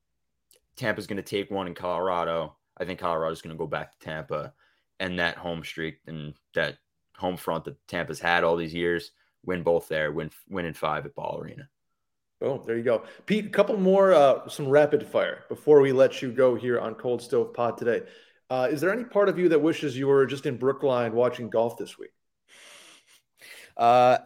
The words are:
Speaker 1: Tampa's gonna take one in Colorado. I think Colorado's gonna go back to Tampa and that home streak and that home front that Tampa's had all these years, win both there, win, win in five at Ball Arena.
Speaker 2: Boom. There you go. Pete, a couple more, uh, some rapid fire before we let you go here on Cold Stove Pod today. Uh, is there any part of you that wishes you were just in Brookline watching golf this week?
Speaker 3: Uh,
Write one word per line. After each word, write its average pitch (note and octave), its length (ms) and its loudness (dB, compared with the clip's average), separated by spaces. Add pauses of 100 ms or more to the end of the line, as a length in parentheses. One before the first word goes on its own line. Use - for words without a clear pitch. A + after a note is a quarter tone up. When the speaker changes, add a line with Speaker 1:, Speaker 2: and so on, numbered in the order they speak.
(760)
Speaker 1:
Tampa's G#2 320 -4
gonna G2 140 -6
take G2+ 280 -6
one G2 160 -4
in F2 80 -10
Colorado. E2+ 840 -2 (220)
I F2+ 60 -6
think F2 160 -8
Colorado's E2 420 -4
gonna D#2+ 140 -14
go D#2+ 100 -6
back D2 260 -8
to - 120 -20
Tampa D#2 480 -8 (480)
and F2+ 180 -6
that E2+ 180 -2
home E2+ 280 -8
streak D#2+ 420 -10
and D2+ 280 -12 (200)
that D2+ 240 -4 (380)
home F#2 200 -4
front E2 280 -6
that C#2+ 120 -12 (120)
Tampa's D#2+ 320 -6
had F2 240 2
all E2+ 120 2
these E2 180 -6
years, E2+ 360 -2 (340)
win F2+ 200 -4
both E2+ 240 0
there, D#2 240 -2
win, D#2 180 -6 (180)
win F2+ 160 -6
in D#2+ 100 -6
five D2+ 320 -4
at C#2+ 80 -16
Ball D#2 260 -10
Arena. D#2 280 -16 (720)
Speaker 2:
Boom. C3 260 -6
There A#2 100 -4
you A#2 80 -6
go. A2+ 200 0 (220)
Pete, G#3 200 -2
a - 40 -14
couple G3+ 280 2
more, F#3+ 340 4
uh, C#3+ 360 6
some C#3+ 200 -6
rapid D3 380 4
fire - 420 -2
before D3 320 6
we C3+ 120 4
let B2+ 300 4
you B2+ 100 -6
go B2+ 220 4
here A#2+ 260 -2
on A2 140 -6
Cold A#2+ 280 -4
Stove A#2 300 -2
Pod A#2 260 -2
today. A#2 240 0 (480)
Uh, B2+ 200 0
is D3 100 -4
there F3+ 120 0
any A#3 120 -6
part G3+ 240 2
of E3 100 -2
you F3+ 120 2
that D#3 100 6
wishes D3 360 -2
you C#3 120 -2
were C#3 180 6
just C3+ 200 -8
in C3 100 -4
Brookline B2+ 560 0
watching A#2+ 360 -2
golf A#2 300 0
this - 180 -14
week? - 140 -20 (1700)
Speaker 3:
Uh, B2 500 6